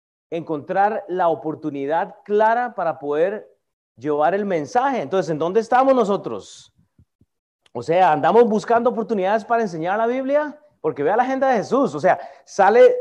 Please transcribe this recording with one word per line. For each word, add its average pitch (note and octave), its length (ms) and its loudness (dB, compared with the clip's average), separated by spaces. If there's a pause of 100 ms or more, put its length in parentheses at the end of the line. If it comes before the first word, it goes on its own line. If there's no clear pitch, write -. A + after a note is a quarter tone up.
(300)
encontrar E3+ 760 -2
la F3 220 -2
oportunidad D#3 840 -4 (100)
clara A3 500 0
para E3+ 240 -4
poder E3 560 -4 (440)
llevar D3+ 360 0
el G3+ 120 -2
mensaje. G3 560 -2
Entonces, E3+ 260 -2
¿en D#3+ 100 -4
dónde F3+ 220 0
estamos B3+ 340 2
nosotros? F#3 800 -4 (1000)
O A#2+ 80 -10
sea, E3 300 4
¿andamos E3 320 4
buscando A#3 460 0
oportunidades G#3 560 -2
para A#3 160 0
enseñar F3 340 -4
la A3+ 100 -2
Biblia? C4+ 520 -2 (240)
Porque A#2+ 200 -4
vea E3+ 140 0
la B3 60 2
agenda C4+ 260 -2
de B3+ 80 2
Jesús, F#3+ 380 0
o D3 60 -8
sea, D#3 200 2 (240)
sale A3 560 6